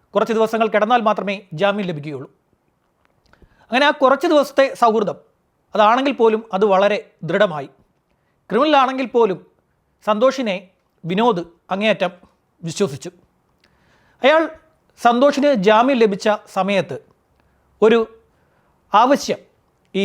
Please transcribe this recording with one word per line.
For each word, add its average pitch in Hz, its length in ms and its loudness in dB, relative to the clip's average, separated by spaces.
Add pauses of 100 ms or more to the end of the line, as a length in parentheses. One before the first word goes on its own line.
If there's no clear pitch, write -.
(120)
കുറച്ച് 214 240 -2
ദിവസങ്ങൾ 220 360 0
കിടന്നാൽ 214 340 0
മാത്രമേ 202 280 -4 (240)
ജാമ്യം 202 300 -2
ലഭിക്കുകയുള്ളൂ. 147 400 -12 (1400)
അങ്ങനെ 254 220 0
ആ - 20 0 (100)
കുറച്ച് 269 320 2
ദിവസത്തെ 277 320 2 (160)
സൗഹൃദം 214 360 0 (580)
അതാണെങ്കിൽ 240 440 2
പോലും 226 220 2 (140)
അത് 196 180 0
വളരെ 202 260 2 (300)
ദൃഢമായി. 165 400 -2 (800)
ക്രിമിനലാണെങ്കിൽ 262 640 0
പോലും 208 240 0 (640)
സന്തോഷിനെ 220 520 -2 (460)
വിനോദ് 185 400 -2 (300)
അങ്ങേയറ്റം 196 380 -2 (560)
വിശ്വസിച്ചു. 165 440 -8 (1120)
അയാൾ 311 180 4 (640)
സന്തോഷിന് 277 420 2 (180)
ജാമ്യം 240 360 4
ലഭിച്ച 202 260 -2 (260)
സമയത്ത് 190 420 -4 (880)
ഒരു 226 140 4 (920)
ആവശ്യം 233 480 2 (540)
ഈ 190 100 0